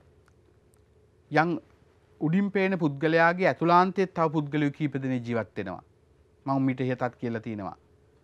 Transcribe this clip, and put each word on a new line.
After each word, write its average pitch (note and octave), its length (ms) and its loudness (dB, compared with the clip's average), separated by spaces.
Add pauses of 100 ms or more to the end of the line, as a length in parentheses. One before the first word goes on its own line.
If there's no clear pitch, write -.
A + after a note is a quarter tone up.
(1300)
යම් D#3 300 2 (600)
උඩින් F#3+ 300 0
පේන F#3+ 280 0
පුද්ගලයාගේ E3 680 2
ඇතුළාන්තයේ F3 600 4
තව D#3+ 260 -2
පුද්ගලයෝ D3 380 0
කීප C#3+ 240 -6
දෙනෙක් C3 300 -4
ජීවත් A#2 320 -4
වෙනවා. F#2+ 260 -8 (640)
මම C3+ 160 0
මීට C3 180 0
ඉහතත් B2+ 380 -2
කියලා A#2 220 -4
තියෙනවා. G#2 360 -10 (460)